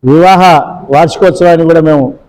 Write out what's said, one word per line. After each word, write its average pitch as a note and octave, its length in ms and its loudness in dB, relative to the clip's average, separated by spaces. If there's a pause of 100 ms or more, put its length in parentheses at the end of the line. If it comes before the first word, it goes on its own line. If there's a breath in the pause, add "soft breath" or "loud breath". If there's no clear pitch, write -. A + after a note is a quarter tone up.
వివాహ F3 380 2 (520)
వార్షికోత్సవాన్ని E3+ 760 0
కూడా E3 200 2
మేము D3 160 0 (240)